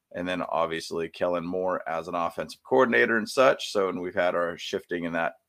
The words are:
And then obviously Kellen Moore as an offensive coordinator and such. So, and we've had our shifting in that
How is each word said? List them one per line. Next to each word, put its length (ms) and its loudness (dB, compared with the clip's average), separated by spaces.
And 140 -4
then 140 -2
obviously 680 -2
Kellen 380 0
Moore 420 -2
as 180 -4
an 80 -6
offensive 480 -4
coordinator 540 4
and 100 -2
such. 460 2
So, 160 2
and 100 -4
we've 160 -6
had 200 2
our 240 -2
shifting 460 -6
in 100 -4
that 220 -2